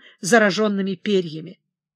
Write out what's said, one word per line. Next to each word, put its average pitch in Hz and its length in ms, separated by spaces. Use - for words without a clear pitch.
зараженными 196 720
перьями. 175 640